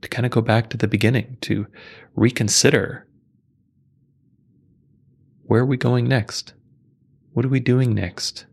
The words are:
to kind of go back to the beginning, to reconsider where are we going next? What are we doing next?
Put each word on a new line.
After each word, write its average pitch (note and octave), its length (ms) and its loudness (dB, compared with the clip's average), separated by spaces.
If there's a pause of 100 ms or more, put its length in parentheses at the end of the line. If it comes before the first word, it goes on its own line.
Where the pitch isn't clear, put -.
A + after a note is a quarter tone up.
to - 60 -14
kind A#2 180 -4
of B2 60 -2
go A#2 100 2
back A2+ 280 2
to - 80 -10
the A2+ 100 0
beginning, A2 540 0
to G#2 240 -4 (500)
reconsider A#2+ 920 0 (2250)
where A2+ 180 2
are B2+ 40 2
we C3+ 120 -2
going B2 300 0
next? - 460 -4 (800)
What A#2+ 100 0
are C3 60 -2
we C3+ 100 0
doing B2 360 2
next? - 580 -8